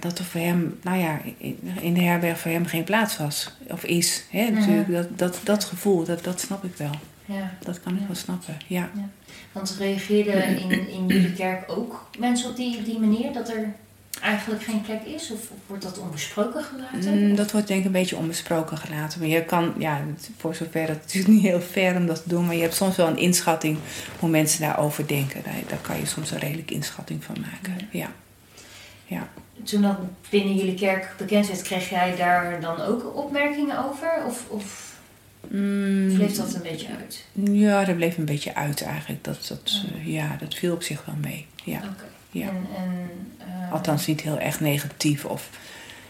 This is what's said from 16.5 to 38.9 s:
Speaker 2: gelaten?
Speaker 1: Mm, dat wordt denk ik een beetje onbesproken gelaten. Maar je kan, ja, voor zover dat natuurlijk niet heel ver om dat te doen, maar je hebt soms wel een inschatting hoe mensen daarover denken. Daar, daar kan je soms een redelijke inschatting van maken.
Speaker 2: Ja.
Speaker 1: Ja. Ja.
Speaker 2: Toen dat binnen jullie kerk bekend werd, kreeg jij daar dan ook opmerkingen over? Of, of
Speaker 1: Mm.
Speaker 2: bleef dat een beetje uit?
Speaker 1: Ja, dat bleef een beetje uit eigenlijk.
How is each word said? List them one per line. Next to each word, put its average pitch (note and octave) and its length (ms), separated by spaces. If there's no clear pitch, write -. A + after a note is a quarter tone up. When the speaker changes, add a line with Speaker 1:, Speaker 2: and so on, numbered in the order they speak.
Speaker 2:
gelaten? G#3 680
Speaker 1:
Mm, G3+ 60
dat G#3 160
wordt G#3 160
denk F#3+ 120
ik F#3 60
een F#3+ 60
beetje F#3 260
onbesproken D#3+ 600
gelaten. D3+ 420
Maar D#3+ 100
je E3 160
kan, E3+ 320
ja, D3 240
voor E3 180
zover D#3+ 320
dat D#3 140
natuurlijk F#3+ 320
niet G3+ 100
heel F3 180
ver F#3 340
om F3+ 100
dat E3 180
te E3+ 60
doen, F3 160
maar E3+ 100
je E3 60
hebt E3 140
soms F#3+ 200
wel E3+ 120
een D#3+ 100
inschatting D#3+ 600
hoe E3+ 100
mensen D#3 320
daarover D3 460
denken. C#3+ 360
Daar, - 100
daar - 140
kan - 180
je D3 60
soms D#3 260
een - 80
redelijke D3+ 340
inschatting - 500
van - 160
maken. F#3 520
Speaker 2:
Ja. - 80
Speaker 1:
Ja. - 100
Ja. F3 220
Speaker 2:
Toen G#3 180
dat G3 160
binnen G3 260
jullie F#3+ 200
kerk F#3+ 420
bekend G3+ 300
werd, F3+ 140
kreeg F3+ 280
jij F3+ 260
daar F3 460
dan E3 200
ook A3+ 340
opmerkingen C#4+ 760
over? E4 200
Of, - 220
of - 400
Speaker 1:
Mm. G3 640
Speaker 2:
bleef G3+ 220
dat - 180
een F3 80
beetje D#3+ 260
uit? - 340
Speaker 1:
Ja, G3+ 520
dat F3+ 100
bleef E3+ 220
een D#3+ 80
beetje D3 300
uit D3 260
eigenlijk. - 420